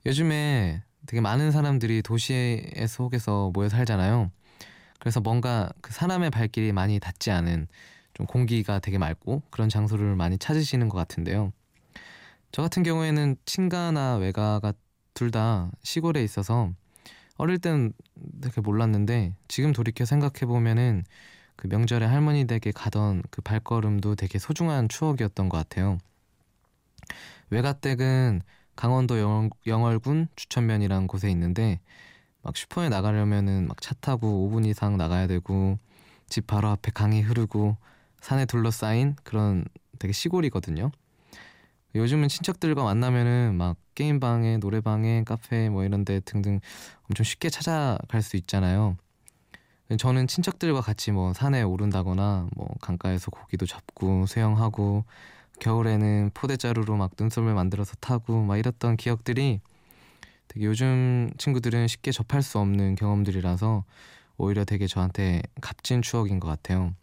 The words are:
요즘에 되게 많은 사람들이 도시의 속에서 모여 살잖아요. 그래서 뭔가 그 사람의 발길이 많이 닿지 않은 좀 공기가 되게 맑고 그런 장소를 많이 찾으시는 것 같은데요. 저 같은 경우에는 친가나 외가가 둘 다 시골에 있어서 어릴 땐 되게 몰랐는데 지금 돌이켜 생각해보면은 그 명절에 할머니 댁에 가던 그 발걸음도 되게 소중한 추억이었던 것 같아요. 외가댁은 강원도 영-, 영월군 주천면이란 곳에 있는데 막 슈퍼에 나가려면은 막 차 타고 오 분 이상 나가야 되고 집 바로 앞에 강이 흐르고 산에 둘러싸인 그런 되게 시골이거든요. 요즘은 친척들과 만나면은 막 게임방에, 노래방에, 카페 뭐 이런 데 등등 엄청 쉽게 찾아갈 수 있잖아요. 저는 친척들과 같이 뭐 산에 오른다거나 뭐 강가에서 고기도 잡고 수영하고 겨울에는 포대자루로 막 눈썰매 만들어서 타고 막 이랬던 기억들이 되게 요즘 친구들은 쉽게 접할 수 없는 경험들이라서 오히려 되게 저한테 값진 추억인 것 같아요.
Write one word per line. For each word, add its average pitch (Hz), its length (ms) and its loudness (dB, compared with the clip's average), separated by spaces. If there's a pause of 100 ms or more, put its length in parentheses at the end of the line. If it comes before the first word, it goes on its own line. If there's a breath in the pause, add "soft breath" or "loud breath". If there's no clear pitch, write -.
요즘에 139 760 0 (240)
되게 113 160 0
많은 131 280 2
사람들이 131 520 2
도시의 117 880 -2
속에서 110 640 -2
모여 101 160 2
살잖아요. 110 600 2 (680 loud breath)
그래서 120 220 0
뭔가 113 500 0 (120)
그 - 100 -14
사람의 175 380 0
발길이 110 420 0
많이 101 260 2
닿지 - 320 -6
않은 85 380 0 (460 loud breath)
좀 101 120 -6
공기가 113 520 0
되게 95 200 -2
맑고 92 520 -2
그런 110 180 0
장소를 104 480 0
많이 90 220 0
찾으시는 139 500 0
것 95 100 -2
같은데요. 87 540 -2 (1000 loud breath)
저 - 120 -4
같은 170 200 0
경우에는 156 600 2
친가나 170 720 0
외가가 104 560 0 (420)
둘 120 160 0
다 110 400 0 (120)
시골에 160 420 -2
있어서 101 480 -2 (640 loud breath)
어릴 175 220 0
땐 147 340 0 (500)
되게 123 180 -4
몰랐는데 104 720 2 (140)
지금 143 260 0
돌이켜 117 320 0
생각해보면은 120 1000 2 (500 loud breath)
그 - 140 -8
명절에 113 360 2
할머니 143 420 2
댁에 113 280 -2
가던 104 560 0
그 - 120 -10
발걸음도 104 760 0
되게 98 220 -4
소중한 147 500 0
추억이었던 117 600 0
것 85 80 0
같아요. 90 420 -2 (1500 loud breath)
외가댁은 131 920 2 (320 soft breath)
강원도 123 460 2
영-, 107 300 2 (160)
영월군 117 680 2
주천면이란 101 680 0
곳에 98 240 -2
있는데 90 480 0 (680 loud breath)
막 143 100 -6
슈퍼에 - 320 -4
나가려면은 101 760 2
막 - 140 -8
차 - 140 -6
타고 110 500 0
오 98 60 0
분 113 140 0
이상 104 320 0
나가야 90 300 0
되고 95 520 0 (500 loud breath)
집 - 180 -4
바로 107 220 0
앞에 104 240 -2
강이 107 280 2
흐르고 107 560 0 (440 soft breath)
산에 135 260 0
둘러싸인 117 800 0
그런 104 400 2 (340)
되게 98 140 -2
시골이거든요. 127 800 -2 (1040 loud breath)
요즘은 135 340 2
친척들과 151 560 -2
만나면은 120 720 2
막 87 200 0 (180)
게임방에, 117 640 2
노래방에, 110 680 0
카페 113 440 -2
뭐 95 160 0
이런 101 200 0
데 98 160 0
등등 101 400 -2 (480 loud breath)
엄청 110 160 0
쉽게 - 260 -4
찾아갈 143 720 -2
수 - 140 -4
있잖아요. 95 600 0 (1000 loud breath)
저는 127 280 2
친척들과 165 560 0
같이 107 280 -4
뭐 92 220 0
산에 135 300 0
오른다거나 95 920 0
뭐 - 140 -8 (120)
강가에서 90 500 -4
고기도 - 360 -6
잡고 95 600 -2
수영하고 107 800 2 (540 loud breath)
겨울에는 107 760 2
포대자루로 117 640 -2
막 92 220 0
눈썰매 113 360 0
만들어서 95 420 -2
타고 113 460 0
막 101 160 0
이랬던 120 380 0
기억들이 120 640 -2 (880 loud breath)
되게 107 180 -4
요즘 127 720 2
친구들은 120 480 0
쉽게 120 260 -4
접할 139 300 0
수 - 160 -2
없는 98 360 2
경험들이라서 98 880 0 (540 loud breath)
오히려 101 260 0
되게 101 220 -2
저한테 92 560 0 (180)
값진 - 420 -4
추억인 101 380 -2
것 85 80 -4
같아요. 90 540 -2